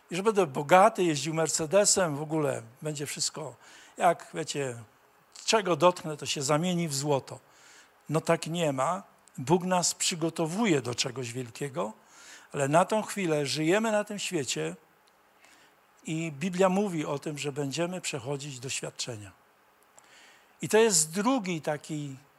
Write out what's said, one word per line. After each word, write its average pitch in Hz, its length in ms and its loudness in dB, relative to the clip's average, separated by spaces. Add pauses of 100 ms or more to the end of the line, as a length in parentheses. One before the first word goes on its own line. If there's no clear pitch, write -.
(100)
i 165 60 -4
że 190 60 -2
będę 196 240 4
bogaty, 180 580 6
jeździł 156 300 0
Mercedesem, 160 840 2
w 147 60 -4
ogóle 147 400 -2 (200)
będzie 151 240 -6
wszystko, 143 500 -6 (400)
jak 170 380 2
wiecie, 143 420 -6 (680)
czego 185 320 2
dotknę, 165 400 2
to 139 100 -12
się 147 160 -4
zamieni 165 460 0
w 143 60 -6
złoto. 135 440 -2 (680)
No 151 120 0
tak - 260 0
nie 160 260 0
ma. 160 300 -2 (360)
Bóg 170 260 2
nas 185 300 2
przygotowuje 165 880 0
do 120 120 -4
czegoś 120 380 -6
wielkiego, 139 600 -8 (600)
ale 139 160 0
na 165 160 6
tą 214 180 0
chwilę 156 440 -2
żyjemy 170 460 2
na 208 120 2
tym 208 140 -10
świecie 160 580 -4 (1300)
i 160 280 -4
Biblia 180 360 2
mówi 185 380 0
o 147 120 -4
tym, 151 200 -8
że 139 140 -6
będziemy 139 480 -4
przechodzić 139 600 -8
doświadczenia. 120 720 -8 (1300)
I 156 60 -6
to 214 100 6
jest 165 340 4
drugi 190 480 0
taki 147 560 -6 (220)